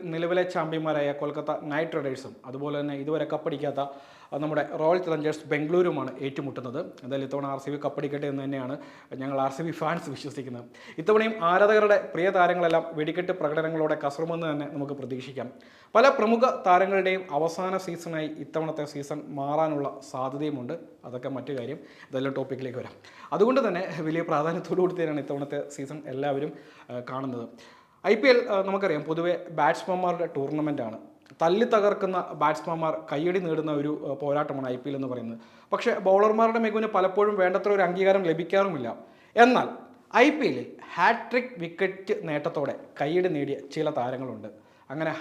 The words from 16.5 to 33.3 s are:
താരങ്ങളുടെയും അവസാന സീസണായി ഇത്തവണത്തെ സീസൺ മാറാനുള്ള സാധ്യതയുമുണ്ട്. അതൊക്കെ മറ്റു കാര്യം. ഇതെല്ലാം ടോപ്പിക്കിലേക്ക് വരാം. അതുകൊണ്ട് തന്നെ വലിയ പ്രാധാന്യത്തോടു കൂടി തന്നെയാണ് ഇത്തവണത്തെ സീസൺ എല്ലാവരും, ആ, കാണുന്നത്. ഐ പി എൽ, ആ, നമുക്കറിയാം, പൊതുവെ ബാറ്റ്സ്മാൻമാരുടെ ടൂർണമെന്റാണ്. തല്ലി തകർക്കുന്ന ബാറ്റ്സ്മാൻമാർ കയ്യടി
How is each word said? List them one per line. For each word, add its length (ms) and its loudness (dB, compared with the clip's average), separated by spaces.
താരങ്ങളുടെയും 540 4
അവസാന 460 -2
സീസണായി 520 -6
ഇത്തവണത്തെ 460 -4
സീസൺ 420 -8
മാറാനുള്ള 720 0
സാധ്യതയുമുണ്ട്. 640 -4
അതൊക്കെ 240 -8
മറ്റു 240 -8
കാര്യം. 240 -6
ഇതെല്ലാം 260 -2
ടോപ്പിക്കിലേക്ക് 420 -6
വരാം. 540 -16
അതുകൊണ്ട് 340 4
തന്നെ 340 -4
വലിയ 200 0
പ്രാധാന്യത്തോടു 600 0
കൂടി 120 4
തന്നെയാണ് 280 -2
ഇത്തവണത്തെ 400 -6
സീസൺ 320 -10
എല്ലാവരും, 460 -2
ആ, 100 -8
കാണുന്നത്. 500 -6
ഐ 80 6
പി 120 2
എൽ, 220 8
ആ, 120 2
നമുക്കറിയാം, 400 0
പൊതുവെ 340 0
ബാറ്റ്സ്മാൻമാരുടെ 840 0
ടൂർണമെന്റാണ്. 600 -2
തല്ലി 240 4
തകർക്കുന്ന 680 2
ബാറ്റ്സ്മാൻമാർ 640 0
കയ്യടി 280 0